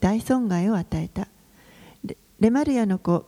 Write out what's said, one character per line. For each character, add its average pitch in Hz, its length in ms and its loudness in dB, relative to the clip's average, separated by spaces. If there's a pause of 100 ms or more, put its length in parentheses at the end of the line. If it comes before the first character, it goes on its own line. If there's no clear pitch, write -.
大 208 200 2
損 254 280 0
害 180 220 0
を 220 60 0
与 165 260 -4
え 170 60 -6
た。 - 200 -8 (760)
レ-、 - 120 -12 (240)
レ 220 100 6
マ 277 140 0
ル 294 80 0
ヤ 233 140 0
の 185 120 0
子 175 300 0